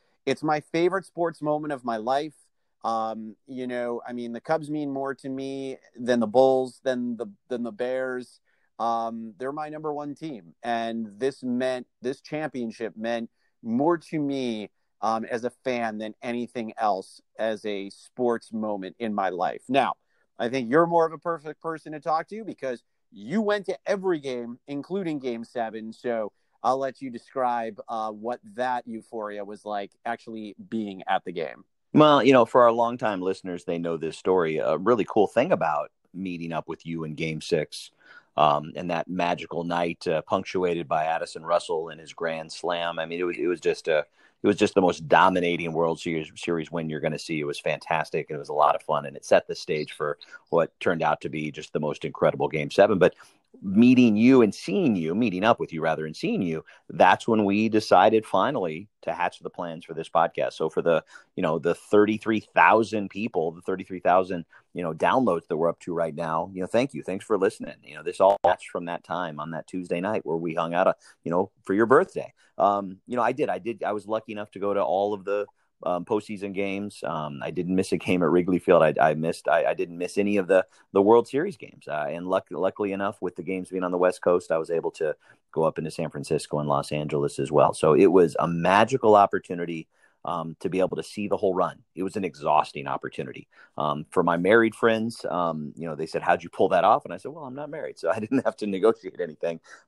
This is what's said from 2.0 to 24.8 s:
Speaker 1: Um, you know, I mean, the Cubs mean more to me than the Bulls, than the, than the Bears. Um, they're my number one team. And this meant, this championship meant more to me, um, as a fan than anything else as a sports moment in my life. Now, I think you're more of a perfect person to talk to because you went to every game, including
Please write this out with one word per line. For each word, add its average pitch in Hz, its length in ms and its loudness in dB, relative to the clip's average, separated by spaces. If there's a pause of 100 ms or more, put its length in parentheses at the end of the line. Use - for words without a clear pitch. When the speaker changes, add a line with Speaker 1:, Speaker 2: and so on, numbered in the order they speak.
Speaker 1:
Um, 110 500 -4 (120)
you 127 200 -8
know, 120 400 -4
I 123 60 -12
mean, 120 200 -8
the 117 80 -10
Cubs 156 300 -4
mean 151 200 -4
more 135 240 -4
to 139 140 -12
me 135 500 -8 (200)
than 120 220 2
the 110 60 2
Bulls, 131 580 4
than 123 320 -2
the, 110 100 -8 (220)
than 120 140 -4
the 113 100 -6
Bears. 127 680 -6 (380)
Um, 113 600 -2
they're 131 140 -6
my 151 180 -8
number 156 220 -6
one 147 220 -8
team. 107 480 -14
And 113 560 -4
this 135 240 -2
meant, 127 440 -2 (160)
this 127 180 -4
championship 120 760 -8
meant 117 360 -6 (300)
more 143 380 0
to 156 220 -6
me, 127 500 -4 (320)
um, 113 220 0
as 117 180 -4
a 120 80 -4 (140)
fan 117 340 -4
than 110 240 -10
anything 120 560 -6
else 101 420 -2 (200)
as 110 260 -2
a 98 240 -6
sports - 640 -4
moment 104 480 -6
in 110 120 -4
my 95 180 0
life. 87 380 -2
Now, 127 260 2 (440)
I 117 100 -2
think 120 220 -4
you're 165 160 6
more 170 180 4
of 160 80 -2
a 156 60 -12
perfect 156 420 -8
person 160 300 -10
to 156 80 -10
talk 160 300 -4
to 214 160 -12
because 131 400 -8 (260)
you 131 300 -4
went 208 260 0
to 185 180 -4
every 185 360 -2
game, 123 480 -8
including 156 500 -6